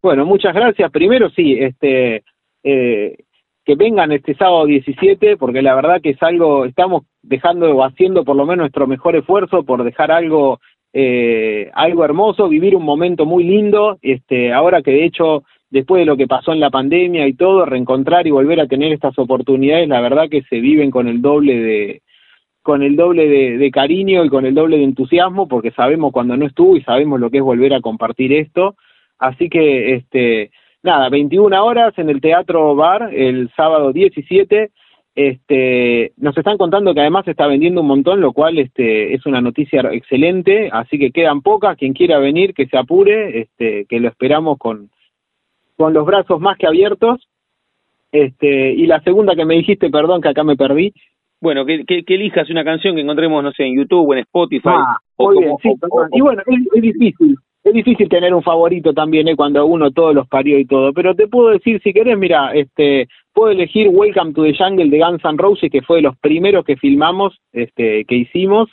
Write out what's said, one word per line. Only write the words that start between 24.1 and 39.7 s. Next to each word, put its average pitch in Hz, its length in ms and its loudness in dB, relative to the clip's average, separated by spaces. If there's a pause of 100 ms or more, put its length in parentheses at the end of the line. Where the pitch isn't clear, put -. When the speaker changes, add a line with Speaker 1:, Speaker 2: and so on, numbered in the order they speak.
Speaker 1:
y 143 40 0
con 131 160 0
el 131 100 0
doble 156 220 2
de 143 60 2
entusiasmo, 175 640 -2
porque 117 240 -4
sabemos 143 400 -2
cuando 123 260 -2
no 147 80 -2
estuvo 170 320 2
y 135 40 -2
sabemos 135 380 -2
lo 117 100 -2
que 127 80 -2
es 139 60 0
volver 131 300 2
a 127 80 -2
compartir 113 520 -4
esto. 175 420 -2 (440)
Así 131 300 -4
que, 139 460 0
este, 120 540 -2 (320)
nada, 151 280 0
veintiuna 185 540 0
horas 233 340 0
en 160 120 -4
el 139 120 -2
Teatro 160 540 0
Bar, 185 380 0
el 127 420 -2
sábado 156 380 0
diecisiete. 196 760 0 (440)
Este, 127 1040 0
nos 139 200 -4
están 202 200 -2
contando 190 360 0
que 147 80 0
además 175 240 0
se 175 60 -6
está 147 140 -2
vendiendo 160 360 0
un 151 60 0
montón, 139 320 2
lo 160 140 0
cual, 160 240 0
este, 110 560 -2
es 131 140 -6
una 131 140 -2
noticia 135 400 -2 (100)